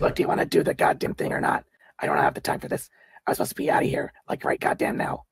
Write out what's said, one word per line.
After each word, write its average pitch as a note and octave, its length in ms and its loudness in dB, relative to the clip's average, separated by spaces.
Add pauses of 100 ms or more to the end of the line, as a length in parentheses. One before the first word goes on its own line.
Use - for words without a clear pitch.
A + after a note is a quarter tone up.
Look, - 140 2
do - 80 2
you - 40 2
want - 120 0
to - 80 0
do - 160 4
the E3 100 0
goddamn - 400 0
thing - 180 -4
or - 80 -2
not? - 240 0 (360)
I - 80 -4
don't D2 100 2
have - 160 4
the - 80 -8
time - 180 -4
for - 80 -12
this. - 220 -6 (380)
I - 40 0
was - 60 0
supposed - 140 -2
to - 40 -10
be - 140 -2
out - 140 4
of - 60 2
here, - 220 -2 (160)
like, - 160 -6
right - 160 0
goddamn - 380 0
now. - 340 -4